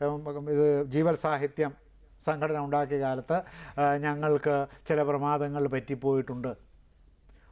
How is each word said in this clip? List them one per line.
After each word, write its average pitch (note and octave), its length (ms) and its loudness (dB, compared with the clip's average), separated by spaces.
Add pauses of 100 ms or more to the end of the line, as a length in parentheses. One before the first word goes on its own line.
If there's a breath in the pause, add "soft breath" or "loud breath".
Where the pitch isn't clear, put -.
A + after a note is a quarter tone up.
ഉം, D3 440 -6
ഇത് D3 180 4 (240)
ജീവൽ D#3+ 240 2
സാഹിത്യം D3 580 -2 (540)
സംഘടന D3+ 320 -2
ഉണ്ടാക്കിയ C#3+ 400 0
കാലത്ത്, C3+ 380 -2 (440 loud breath)
ആ, C#3+ 160 4
ഞങ്ങൾക്ക് D3 720 2 (180 loud breath)
ചില D3+ 180 2
പ്രമാദങ്ങൾ C#3+ 640 0
പറ്റിപ്പോയിട്ടുണ്ട്. C3 840 -2 (1000 soft breath)